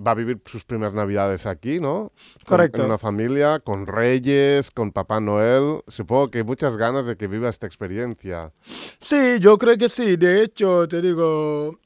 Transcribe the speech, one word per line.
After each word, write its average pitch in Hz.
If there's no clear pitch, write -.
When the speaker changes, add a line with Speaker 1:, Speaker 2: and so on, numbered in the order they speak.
Speaker 1:
va 117
a -
vivir 117
sus -
primeras 110
navidades 101
aquí, 120
¿no? 175
Con, 190
Speaker 2:
Correcto. 160
Speaker 1:
en -
una 113
familia, 131
con 98
reyes, 131
con 107
Papá 107
Noel. 117
Supongo 117
que 113
muchas 127
ganas 120
de 117
que 104
viva 113
esta 110
experiencia. 95
Speaker 2:
Sí, 254
yo 202
creo 233
que 233
sí. 214
De 180
hecho, 185
te 170
digo, 156